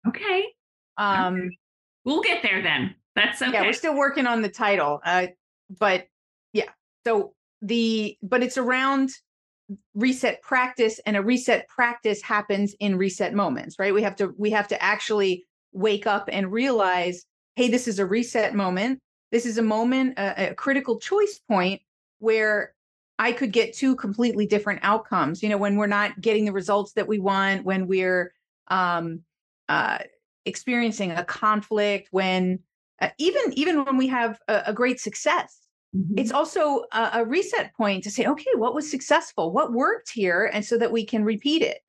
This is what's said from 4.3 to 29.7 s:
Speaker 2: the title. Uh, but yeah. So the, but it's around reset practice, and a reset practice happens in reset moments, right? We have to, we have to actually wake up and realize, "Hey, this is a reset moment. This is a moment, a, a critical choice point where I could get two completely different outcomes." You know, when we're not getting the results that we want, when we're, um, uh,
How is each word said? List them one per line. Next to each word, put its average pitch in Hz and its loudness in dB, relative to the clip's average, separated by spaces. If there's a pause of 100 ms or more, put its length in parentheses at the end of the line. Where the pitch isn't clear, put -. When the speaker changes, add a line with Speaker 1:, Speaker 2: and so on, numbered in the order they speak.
Speaker 2:
the 202 -2
title. 180 0
Uh, 180 2 (520)
but 185 2 (460)
yeah. 208 -2 (340)
So 220 0 (260)
the, 220 0
but 240 0
it's 254 -2
around 262 2 (800)
reset 254 0
practice, 254 0
and 208 0
a 196 2
reset 240 2
practice 233 -2
happens 202 -2
in 202 0
reset 190 -2
moments, 190 -2
right? 196 0
We 208 4
have 247 -2
to, 190 -2
we 208 0
have 208 2
to - -2
actually 196 0 (280)
wake 208 0
up 202 0
and 190 -2
realize, 190 0 (300)
"Hey, 247 2
this 247 0
is 202 -2
a 196 2
reset 220 0
moment. 202 0 (320)
This 240 0
is 226 -4
a 233 2
moment, 247 2
a, 196 -2
a - -10
critical 262 -2
choice 403 0
point 190 0 (380)
where 214 0 (460)
I 233 2
could 240 -2
get 220 2
two 262 2
completely 214 0
different 208 0
outcomes." 180 0
You 214 0
know, 208 2
when 202 0
we're 208 2
not 202 0
getting 214 2
the 202 -2
results 196 0
that 208 -2
we 214 0
want, 196 0
when 185 0
we're, 185 0 (360)
um, 170 0 (480)
uh, - 0 (460)